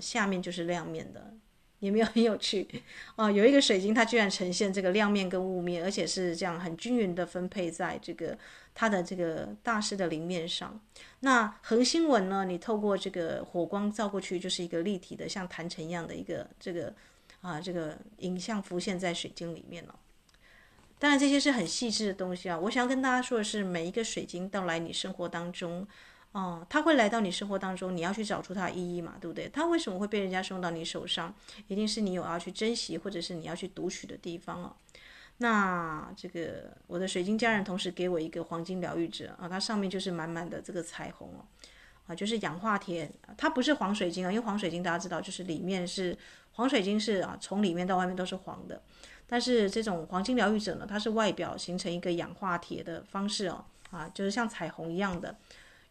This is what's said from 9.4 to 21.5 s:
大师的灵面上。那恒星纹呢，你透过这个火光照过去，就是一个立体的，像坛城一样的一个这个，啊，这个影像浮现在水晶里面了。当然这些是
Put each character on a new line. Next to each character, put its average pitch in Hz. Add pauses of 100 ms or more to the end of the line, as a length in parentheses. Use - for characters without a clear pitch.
大 220
师 208
的 190
灵 160
面 175
上。 190 (380)
那 240
恒 240
星 330
纹 208
呢， 196
你 180
透 220
过 202
这 190
个 170
火 175
光 202
照 208
过 202
去， 185
就 185
是 180
一 170
个 170
立 196
体 -
的， 160
像 185
坛 170
城 160
一 165
样 170
的 170
一 170
个 - (100)
这 185
个， 170 (480)
啊， 175
这 180
个 160 (220)
影 180
像 208
浮 180
现 185
在 180
水 -
晶 170
里 -
面 170
了。 - (1040)
当 285
然 285
这 277
些 277
是 262